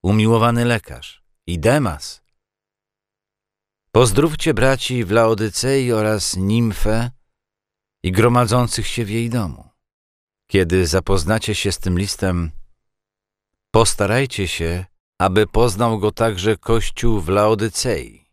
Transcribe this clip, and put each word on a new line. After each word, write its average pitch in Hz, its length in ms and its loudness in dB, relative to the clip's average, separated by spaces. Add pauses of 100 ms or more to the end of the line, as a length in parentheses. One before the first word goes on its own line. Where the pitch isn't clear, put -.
umiłowany 113 600 2
lekarz, - 580 -6 (240)
i 87 120 -4
Demas. 107 640 -2 (1700)
Pozdrówcie 139 600 2
braci 127 500 0
w 87 60 -8
Laodycei 117 800 0
oraz 107 440 -2
Nimfę 110 760 0 (920)
i 92 100 -2
gromadzących 120 760 2
się - 180 -6
w 101 60 -8
jej 117 200 -4
domu. 95 380 -6 (840)
Kiedy 92 360 2
zapoznacie 95 680 0
się 95 180 -4
z - 60 -8
tym 90 200 -2
listem, 90 520 -4 (1200)
postarajcie 110 760 0
się, 85 360 -4 (340)
aby 98 280 4
poznał 113 520 0
go 101 140 0
także 107 440 0
Kościół 113 640 0
w 78 80 -6
Laodycei. 104 1040 -2